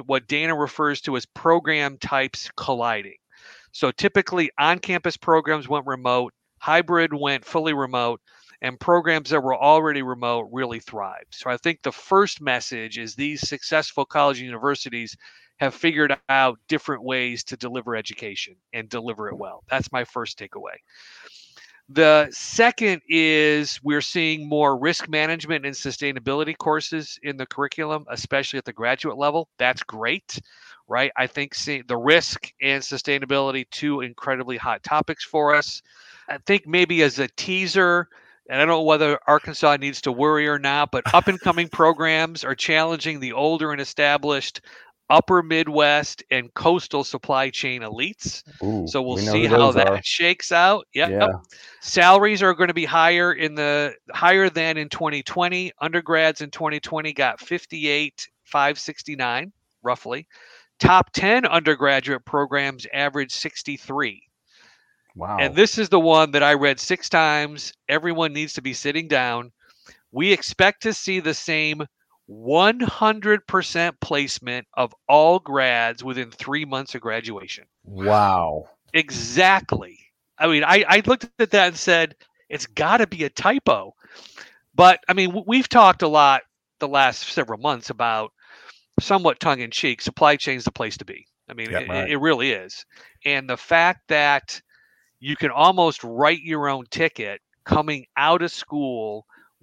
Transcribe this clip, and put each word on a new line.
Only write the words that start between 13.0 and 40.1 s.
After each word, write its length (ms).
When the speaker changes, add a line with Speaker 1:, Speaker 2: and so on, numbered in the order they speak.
Speaker 1:
these 340
successful 580
college 340
and 80
universities 680
have 160
figured 420
out 280
different 360
ways 400
to 140
deliver 380
education 600
and 160
deliver 400
it 80
well. 320
That's 220
my 140
first 340
takeaway. 380
The 420
second 760
is 760
we're 180
seeing 480
more 260
risk 320
management 600
and 80
sustainability 800
courses 640
in 160
the 80
curriculum, 640
especially 480
at 80
the 80
graduate 440
level. 320
That's 240
great, 560
right? 280
I 120
think 260
see, 300
the 140
risk 600
and 220
sustainability, 880
two 320
incredibly 560
hot 240
topics 420
for 300
us. 300
I 200
think 180
maybe 380
as 160
a 80
teaser, 800
and 100
I 60
don't 80
know 80
whether 460
Arkansas 500
needs 240
to 100